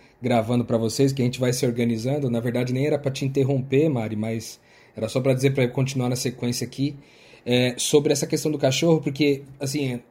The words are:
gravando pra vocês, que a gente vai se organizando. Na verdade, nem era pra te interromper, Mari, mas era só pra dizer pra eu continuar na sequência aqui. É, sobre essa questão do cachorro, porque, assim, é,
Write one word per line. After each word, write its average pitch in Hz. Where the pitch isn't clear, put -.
gravando 120
pra 123
vocês, 113
que 135
a -
gente 123
vai 123
se 131
organizando. 120
Na 117
verdade, 123
nem 131
era 151
pra 135
te 139
interromper, 135
Mari, 110
mas 110
era 110
só 131
pra 131
dizer 135
pra 131
eu 123
continuar 131
na 127
sequência 123
aqui. 139
É, 123
sobre 147
essa 139
questão 156
do 147
cachorro, 147
porque, 143
assim, 135
é, 120